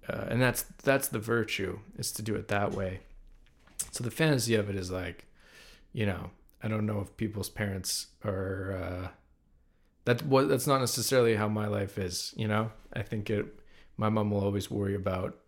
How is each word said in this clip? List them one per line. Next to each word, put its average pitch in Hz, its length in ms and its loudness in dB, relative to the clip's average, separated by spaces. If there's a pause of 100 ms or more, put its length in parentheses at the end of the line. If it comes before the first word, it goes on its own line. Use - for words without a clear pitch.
uh, 113 200 -4
and 120 120 2
that's, 120 220 2 (200)
that's 135 240 2
the 117 120 -2
virtue, 104 600 -2 (180)
is 123 160 -6
to - 100 -8
do 107 120 -2
it 104 120 -6
that 101 260 0
way." 95 280 -4 (880)
So - 120 -6
the 113 80 -4
fantasy 127 440 4
of 101 140 2
it 98 60 -2
is, 90 160 -4
like, 90 340 -6 (680)
you 107 120 0
know, 92 260 -2 (320)
I 113 40 -2
don't 107 180 0
know 104 160 0
if - 160 -10
people's 98 320 -4
parents 98 580 -4 (160)
are, 95 480 -2
uh, 90 360 -4 (1000)
that 120 200 4
wa-, 135 180 6
that's 135 240 2
not 135 120 6
necessarily 120 560 4
how 107 120 2
my 107 200 0
life 101 300 -2
is, 92 400 -4
you 110 100 0
know? 107 240 2 (220)
I 117 80 -4
think 107 280 -6
it, 104 160 2 (520)
my 107 120 0
mom 107 220 2
will 101 120 2
always 101 260 0
worry 98 260 0
about 92 420 -4 (100)